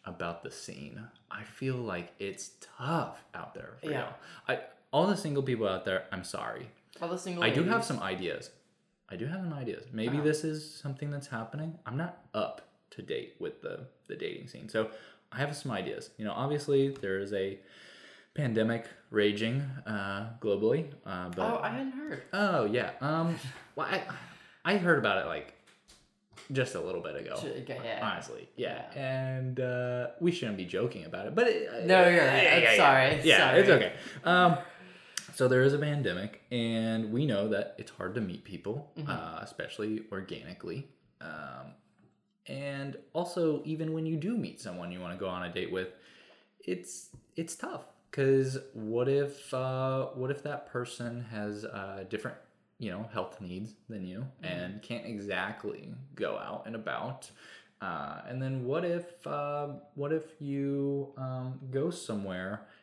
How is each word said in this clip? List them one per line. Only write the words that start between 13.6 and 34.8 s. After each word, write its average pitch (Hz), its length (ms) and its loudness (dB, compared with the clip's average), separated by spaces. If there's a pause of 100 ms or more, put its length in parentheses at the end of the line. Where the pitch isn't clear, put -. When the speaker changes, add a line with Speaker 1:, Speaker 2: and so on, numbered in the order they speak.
Speaker 1:
the, - 240 -8 (220)
the - 80 -10
dating - 320 -8
scene. - 200 -14
So 110 220 0 (400)
I 117 80 -10
have 147 180 -2
some 131 140 -8
ideas. 92 480 -4
You 110 60 -8
know, 104 80 -4
obviously 139 560 2
there 98 320 -2
is 101 120 -4
a 98 280 -2 (720)
pandemic 117 520 2 (240)
raging, 107 500 4 (260)
uh, 104 440 -2 (100)
globally. 107 500 2 (160)
Uh, 90 240 -6
but 226 240 0
Speaker 2:
Oh, 226 80 -2
I 208 80 -2
hadn't 262 220 -4
heard. 294 300 -8 (100)
Speaker 1:
Oh, 185 320 2
yeah. 107 260 2 (100)
Um, 165 360 0 (400)
well, 156 120 -2
I, 185 140 0 (600)
I 190 120 4
heard 175 220 6
about 98 260 2
it, 73 40 -2
like, 78 260 -6 (960)
just 131 220 0
a 87 60 -4
little 87 200 -4
bit 76 160 -8
ago. - 240 -8
Speaker 2:
J-, - 220 -6
okay, - 220 -10
yeah. 113 240 -4
Speaker 1:
Honestly, - 480 -8
yeah. 101 260 -4 (120)
Speaker 2:
Yeah. 139 60 -8
Speaker 1:
And, 131 600 -2
uh, 123 480 0 (120)
we 175 120 4
shouldn't 110 240 -2
be 92 100 -4
joking 95 380 -2
about 95 220 -8
it, 151 100 -6
but 240 120 6
it, - 380 0
Speaker 2:
No, 185 180 10
Speaker 1:
uh, 175 40 12
Speaker 2:
you're 170 180 8
right. - 160 8
Speaker 1:
yeah, 156 140 10
Speaker 2:
I'm 123 60 8
Speaker 1:
yeah, 113 140 10
Speaker 2:
sorry. 131 280 10 (120)
Speaker 1:
yeah. 135 80 0
Yeah, 127 140 12 (100)
Speaker 2:
Sorry. 147 120 10
Speaker 1:
it's 190 100 10
okay. 110 220 8 (320)
Um, 175 340 8 (800)